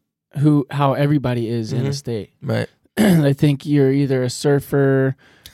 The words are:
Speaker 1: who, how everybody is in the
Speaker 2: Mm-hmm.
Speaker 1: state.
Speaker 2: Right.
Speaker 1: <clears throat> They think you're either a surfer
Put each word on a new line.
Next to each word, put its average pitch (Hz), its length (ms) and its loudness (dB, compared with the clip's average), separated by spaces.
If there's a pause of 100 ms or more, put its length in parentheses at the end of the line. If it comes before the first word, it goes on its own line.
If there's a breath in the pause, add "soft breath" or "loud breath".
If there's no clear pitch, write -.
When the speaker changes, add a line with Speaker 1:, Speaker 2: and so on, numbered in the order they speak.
(400)
Speaker 1:
who, 147 320 2
how 143 220 0
everybody 123 540 0
is 113 240 -4
in 131 80 -4
the 135 100 -2
Speaker 2:
Mm-hmm. 139 40 -4
Speaker 1:
state. 117 380 -8 (100)
Speaker 2:
Right. 113 320 -4
Speaker 1:
<clears throat> - 240 -14
They 165 360 2
think 143 320 0
you're 143 260 2
either 135 320 0
a 123 60 -4
surfer 139 840 0 (380 loud breath)